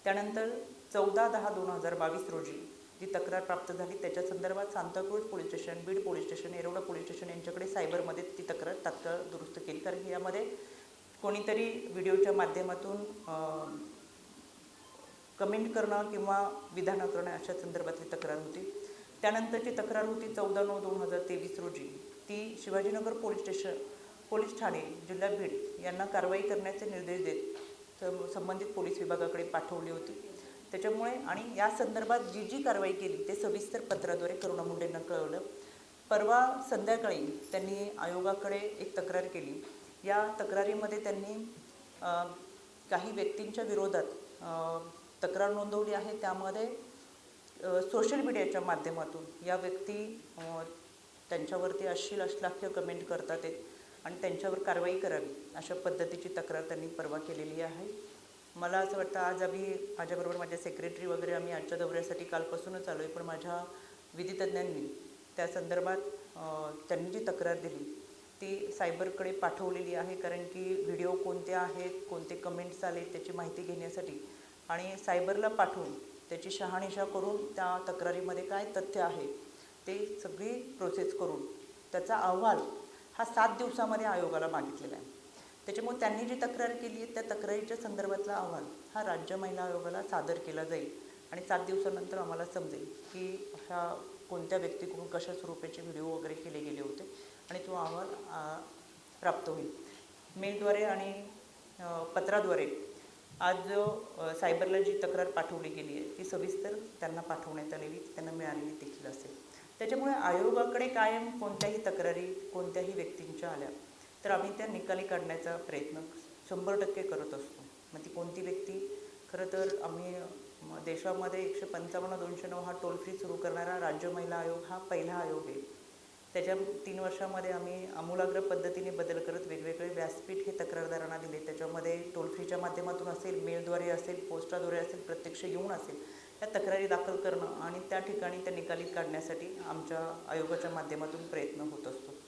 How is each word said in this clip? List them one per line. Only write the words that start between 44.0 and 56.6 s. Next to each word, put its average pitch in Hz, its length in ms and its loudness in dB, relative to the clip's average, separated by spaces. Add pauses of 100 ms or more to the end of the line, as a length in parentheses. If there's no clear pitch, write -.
अ, 165 360 0 (480)
तक्रार 196 280 4
नोंदवली 208 400 2
आहे. 214 280 0
त्यामध्ये, 196 440 0 (1000)
अ, 185 140 6
सोशल 226 400 6
मीडियाच्या 196 400 4
माध्यमातून 165 840 0
या 180 100 4
व्यक्ती, 208 680 -2 (160)
अ, 170 40 -8 (880)
त्यांच्यावरती 180 580 0
अश्लील 190 340 0
अश्लाघ्य 180 480 0
कमेंट 170 340 0
करतात 170 400 0
आहेत 165 120 -2 (500)
आणि 170 160 -4
त्यांच्यावर 190 380 2
कारवाई 180 400 4
करावी 160 560 0
अशा 165 180 -4
पद्धतीची 175 560 0
तक्रार 165 320 -2